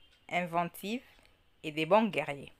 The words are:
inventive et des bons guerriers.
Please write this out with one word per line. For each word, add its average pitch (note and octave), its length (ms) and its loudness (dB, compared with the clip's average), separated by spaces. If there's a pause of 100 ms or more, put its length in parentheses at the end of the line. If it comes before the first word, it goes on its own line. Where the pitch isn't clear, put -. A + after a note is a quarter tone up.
(280)
inventive F3 760 -2 (580)
et D#3 80 -6
des D#3 140 0
bons G#3 240 6
guerriers. C#3+ 500 -6